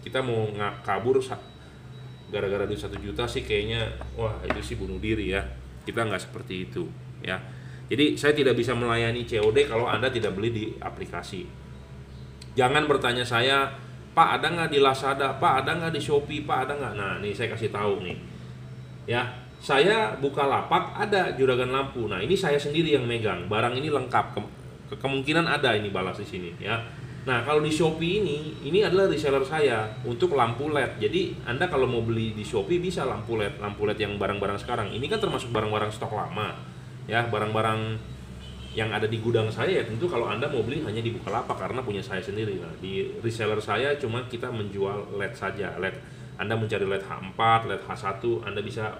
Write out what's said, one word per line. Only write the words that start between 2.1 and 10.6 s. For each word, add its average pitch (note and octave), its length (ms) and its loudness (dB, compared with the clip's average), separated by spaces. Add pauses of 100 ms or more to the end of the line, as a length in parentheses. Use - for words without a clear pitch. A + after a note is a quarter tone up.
gara-gara G2+ 400 0
duit G2+ 80 -2
satu G2 240 -8
juta G2+ 240 -2
sih A#2+ 160 -2
kayaknya, G#2+ 480 0 (240)
wah, A2 320 -2
itu G#2 160 -2
sih A#2+ 160 -6
bunuh F#2+ 240 -6
diri G#2 320 0
ya. G2 80 2 (400)
Kita G#2+ 240 0
nggak F#2+ 160 -2
seperti F#2 480 -8
itu, F2 160 -4 (400)
ya. F#2 160 -2 (480)
Jadi C#3+ 240 6
saya D3 240 4
tidak C3 160 6
bisa A#2+ 240 2
melayani A#2 480 2
C A2+ 160 0
O G#2+ 80 6
D C#3 160 6
kalau A2+ 240 0
Anda A#2+ 240 2
tidak G#2 240 0
beli A2+ 160 0
di G#2+ 120 -2 (120)